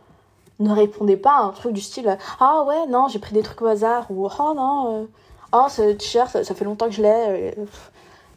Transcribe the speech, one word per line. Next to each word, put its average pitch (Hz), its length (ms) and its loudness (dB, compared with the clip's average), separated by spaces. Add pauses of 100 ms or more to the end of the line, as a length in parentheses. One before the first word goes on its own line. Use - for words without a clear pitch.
(580)
Ne 208 140 2
répondez 208 440 4
pas 277 220 4
à 240 40 4
un 196 80 0
truc 240 220 -6
du 202 80 -4
style, « 208 380 -4 (220)
Ah 294 260 4
ouais, 311 200 -2
non, 262 220 2
j'ai 220 100 -8
pris 208 160 -10
des 214 80 2
trucs - 200 -14
au 226 40 0
hasard. » 226 440 0
Ou, « 190 160 -4 (120)
Oh 302 160 0
non, 262 480 -2
euh... 220 40 -10 (460)
oh, 247 160 4
ce 214 240 2
t-shirt, 233 380 -2
ça, - 140 -2
ça 190 100 -8
fait 202 100 -6
longtemps 208 220 -4
que 226 60 -4
je 214 100 -2
l'ai. 208 540 2
Euh, 208 80 -10
pff, - 280 -20 (440)